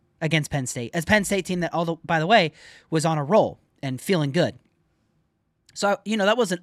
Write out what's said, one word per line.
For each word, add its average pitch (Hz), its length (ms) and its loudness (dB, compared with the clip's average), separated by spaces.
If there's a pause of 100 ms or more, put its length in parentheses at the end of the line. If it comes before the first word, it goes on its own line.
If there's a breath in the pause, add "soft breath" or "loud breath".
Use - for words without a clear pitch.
(200)
against 156 300 -2
Penn 135 160 -4
State. 123 280 -10
As 170 100 -4
Penn 208 200 2
State 196 220 -2
team 180 140 -2
that, 165 140 -4
although, 165 300 -2
by 170 160 0
the 160 60 -2
way, 185 260 4 (360 loud breath)
was 160 160 0
on 160 140 0
a 143 60 -2
roll 165 340 2 (240)
and 131 180 -6
feeling 151 320 0
good. 139 260 0 (1160)
So, 202 300 0
you 214 120 -4
know, 196 100 2
that 220 100 4
wasn't 185 260 0